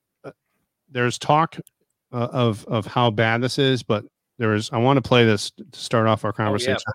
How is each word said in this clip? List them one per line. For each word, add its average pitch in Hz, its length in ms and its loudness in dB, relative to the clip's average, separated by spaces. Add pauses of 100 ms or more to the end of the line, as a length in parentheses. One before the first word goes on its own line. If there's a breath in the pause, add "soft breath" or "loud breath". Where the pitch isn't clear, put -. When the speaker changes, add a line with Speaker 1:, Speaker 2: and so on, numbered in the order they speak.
(240)
Speaker 1:
uh, - 80 -16 (580)
there's 123 300 -2
talk, 156 380 0 (540)
uh, 123 200 -4
of, 117 340 -2
of 110 220 -4
how 120 240 2
bad 113 300 0
this 123 180 -4
is, 131 240 2
but 107 200 -2 (340)
there 110 180 0
is, 107 160 -2
I 117 60 -4
want 131 200 4
to 120 100 -2
play 120 180 6
this 107 260 0
to - 140 -20 (140)
start 110 280 0
off 110 180 0
our 104 60 -4
Speaker 2:
Oh, - 60 -8
yeah. 110 80 -2
Speaker 1:
conversation, 113 360 -2 (140)